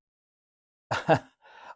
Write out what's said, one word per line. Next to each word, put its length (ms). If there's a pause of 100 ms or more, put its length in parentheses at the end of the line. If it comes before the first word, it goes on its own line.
(920)
<laughs> 20
I, 260 (580)